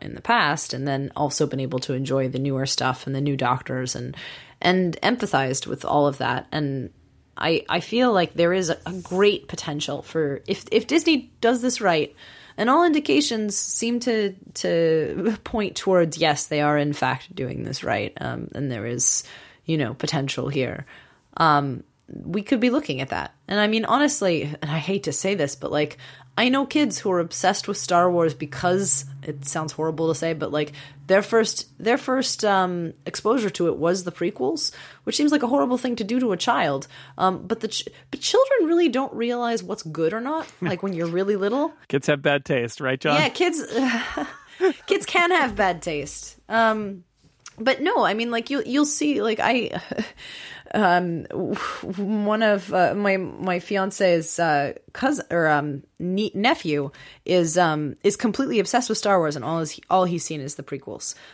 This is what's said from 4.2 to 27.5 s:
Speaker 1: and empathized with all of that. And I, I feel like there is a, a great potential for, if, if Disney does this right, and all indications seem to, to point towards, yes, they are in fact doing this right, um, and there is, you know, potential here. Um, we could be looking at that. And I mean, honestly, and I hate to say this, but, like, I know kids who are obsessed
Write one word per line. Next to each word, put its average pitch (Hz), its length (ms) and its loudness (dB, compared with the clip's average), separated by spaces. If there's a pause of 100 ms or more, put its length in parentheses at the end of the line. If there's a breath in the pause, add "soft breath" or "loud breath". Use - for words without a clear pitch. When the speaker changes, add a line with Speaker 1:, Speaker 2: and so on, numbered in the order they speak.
Speaker 1:
and 180 400 2
empathized 147 640 0
with - 180 -8
all 147 220 4
of 139 100 0
that. 127 340 -2
And 139 380 -4 (480)
I, 160 320 0
I 175 120 -2
feel 247 340 2
like 175 180 2
there 170 220 4
is 180 160 0
a, - 160 -2
a 175 60 -6 (100)
great 196 460 2
potential 147 520 -6
for, 147 460 -2
if, - 260 -4
if 233 140 2
Disney 320 440 2 (120)
does 233 180 4
this 240 220 -2
right, 165 340 2 (400 loud breath)
and 226 140 2
all 330 140 6
indications 285 680 2
seem - 460 -2
to, 214 340 0 (200)
to 170 880 2
point 214 320 -4
towards, 175 400 2
yes, 156 300 0
they 147 160 0
are 147 160 4
in 147 160 0
fact 135 400 -2
doing 127 300 -6
this 113 200 -8
right, 104 340 -2
um, 120 360 -6
and 135 160 -4
there 110 160 -6
is, - 380 0 (400 loud breath)
you 160 140 0
know, 120 160 -2
potential 139 540 -4
here. 135 360 -4 (520 loud breath)
Um, 143 480 4 (240)
we 196 340 -6
could 247 160 2
be 247 120 4
looking 233 300 -2
at 135 100 -6
that. - 220 -6 (160)
And 208 120 0
I 208 80 4
mean, 220 160 2
honestly, 226 580 2 (180)
and 151 100 -6
I 160 80 -2
hate 196 260 -2
to 156 80 -2
say 196 240 0
this, 143 180 -2
but, - 160 -8
like, 151 280 -2 (380 loud breath)
I 240 120 4
know 269 180 2
kids 285 320 0
who 202 140 -2
are 175 80 2
obsessed 180 480 0